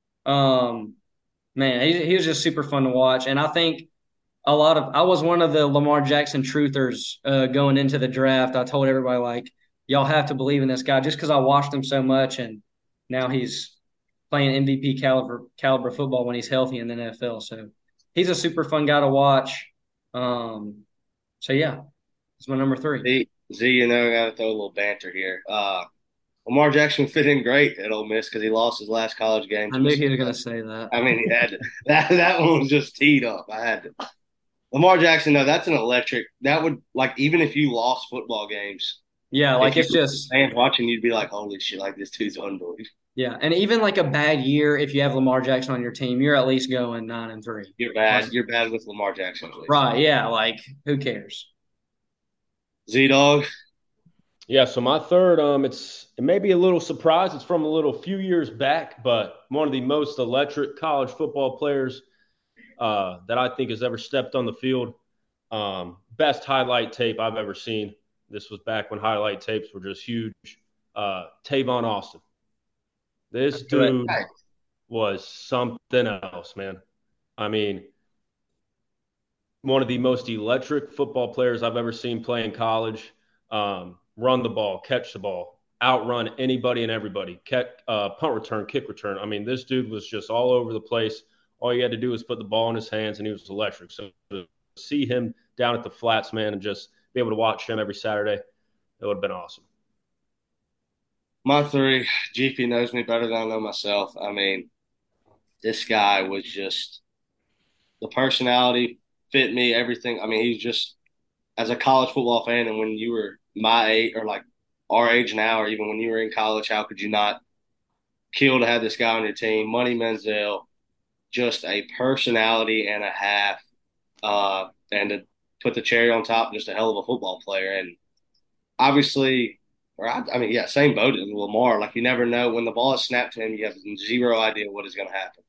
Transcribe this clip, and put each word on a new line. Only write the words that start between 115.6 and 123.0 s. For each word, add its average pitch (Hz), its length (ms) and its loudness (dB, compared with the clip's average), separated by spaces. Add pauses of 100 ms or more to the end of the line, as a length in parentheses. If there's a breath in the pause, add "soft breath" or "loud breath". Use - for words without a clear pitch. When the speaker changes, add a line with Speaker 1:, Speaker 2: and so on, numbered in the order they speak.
Speaker 2:
or 107 60 -4
even 107 200 -6
when 110 120 -6
you 113 100 -4
were 113 120 -2
in 110 100 -6
college, 110 360 -2
how 107 160 -2
could 98 160 -16
you 104 80 -6
not 104 320 0 (960)
kill 131 260 4
to 117 60 2
have 117 160 2
this 107 140 -4
guy 113 200 0
on 110 80 -2
your 104 100 -4
team? 110 340 0
Money 120 260 0
Menzel, 107 720 -4 (640)
just 120 320 -2
a 101 220 -4 (120)
personality 113 880 2
and 104 160 -4